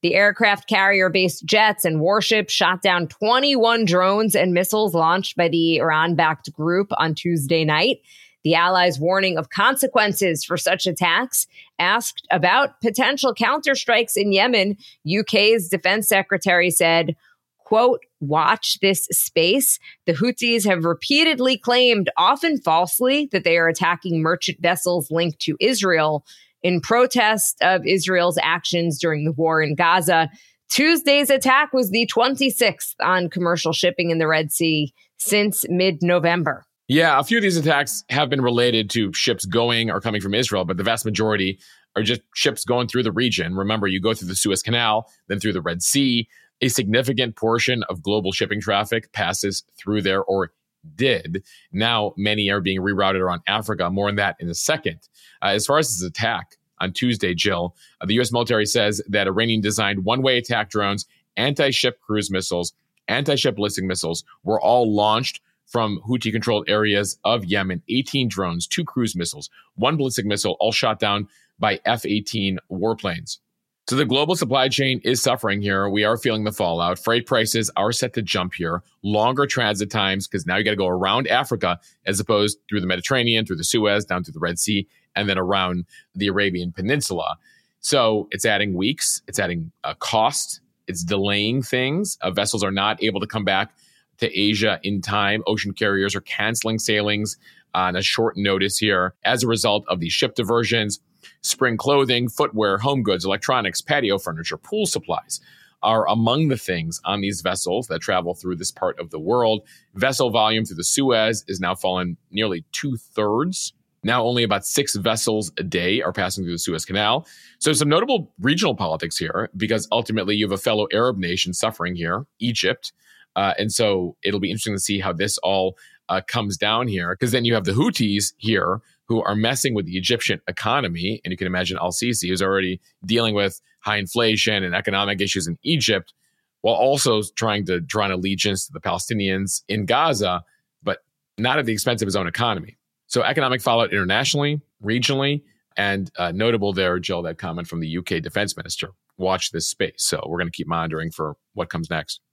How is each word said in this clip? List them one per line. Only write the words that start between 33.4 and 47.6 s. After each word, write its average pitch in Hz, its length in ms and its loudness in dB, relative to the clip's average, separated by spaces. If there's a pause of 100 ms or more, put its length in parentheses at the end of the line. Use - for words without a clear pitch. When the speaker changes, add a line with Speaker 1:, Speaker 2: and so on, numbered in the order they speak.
Speaker 1:
shipping 175 380 0
in 165 80 0
the 160 80 2
Red 156 240 0
Sea 156 420 0 (260)
since 208 500 0
mid-November. 175 960 2 (240)
Speaker 2:
Yeah, 147 320 4
a - 20 0
few 233 160 0
of 214 40 2
these 185 140 2
attacks 147 540 0
have 139 180 2
been 135 120 0
related 120 500 2
to 104 220 0
ships - 320 -2
going 113 480 2
or 92 80 -2
coming 107 200 -2
from 98 140 -4
Israel, 107 300 0
but 87 120 -4
the 95 60 -4
vast 113 220 0
majority 104 560 0 (340)
are 107 80 0
just 113 200 0 (120)
ships - 300 -2
going 120 240 0
through 123 160 0
the 110 80 0
region. 98 420 -2
Remember, 101 320 0
you 95 140 0
go 110 120 0
through 95 140 -6
the 92 80 -6
Suez 95 260 0
Canal, 113 460 0 (220)
then 98 100 -2
through 104 140 -2
the 90 100 -2
Red 87 220 -4
Sea. 127 420 2 (360)
A 135 60 2
significant 113 680 0
portion 113 480 0